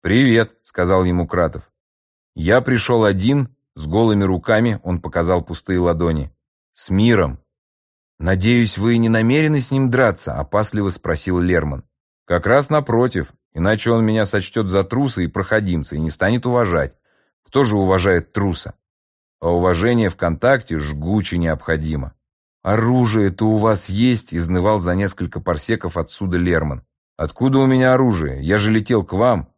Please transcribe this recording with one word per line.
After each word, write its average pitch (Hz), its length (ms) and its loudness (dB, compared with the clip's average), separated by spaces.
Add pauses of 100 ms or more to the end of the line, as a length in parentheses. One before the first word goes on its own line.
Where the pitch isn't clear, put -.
«Привет», — 113 600 2
сказал 92 400 0
ему 87 240 0
Кратов. 85 460 -4 (640)
«Я 92 240 2
пришёл 123 440 0
один, 113 520 0 (180)
с 76 140 -12
голыми 104 340 2
руками», — 104 640 0
он 87 160 -4
показал 85 420 -2
пустые 92 380 -4
ладони. 82 500 -2 (420)
«С - 180 -8
миром». 95 500 2 (800)
«Надеюсь, 101 580 0
вы 117 200 0
не 113 100 2
намерены 139 500 2
с 131 140 -2
ним 135 180 0
драться?» — 113 480 0
опасливо 104 520 -2
спросил 90 500 -2
Лерман. 80 420 -2 (420)
«Как 87 220 -2
раз 135 240 2
напротив, 120 600 0 (200)
иначе 104 380 0
он 113 140 2
меня 107 220 2
сочтёт 101 420 -2
за 95 160 2
труса 120 380 -2
и 85 40 -2
проходимца 92 720 -2
и 76 40 -4
не 80 100 -2
станет 113 360 -2
уважать. 92 480 0 (480)
Кто 139 220 0
же 107 120 0
уважает 92 560 2
труса? 101 440 -4 (640)
А 85 100 0
уважение 92 580 2
в 82 80 -6
контакте 90 600 -2
жгуче 78 600 -4
необходимо». 78 760 -4 (480)
«Оружие-то 110 840 0
у 107 120 2
вас 107 300 0
есть?» — 110 460 0
изнывал 90 460 0
за 87 140 -2
несколько 90 460 -4
парсеков 90 560 -4
отсюда 90 400 -6
Лерман. 78 460 -2 (340)
«Откуда 135 420 0
у 135 80 4
меня 127 280 4
оружие? 82 480 0
Я 92 160 0
же 107 140 2
летел 110 320 0
к - 80 -10
вам. 107 460 0